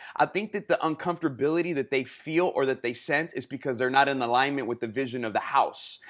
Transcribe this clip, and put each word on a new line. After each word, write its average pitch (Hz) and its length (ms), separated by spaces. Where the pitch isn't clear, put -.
I 147 120
think 208 240
that 202 160
the 165 160
uncomfortability 160 920
that 135 140
they 131 140
feel 160 520
or 139 120
that 131 160
they 120 100
sense 156 400
is 135 140
because 131 320
they're 127 100
not 139 180
in 131 140
alignment 131 460
with 117 140
the 120 60
vision 123 380
of 107 80
the 110 60
house. - 580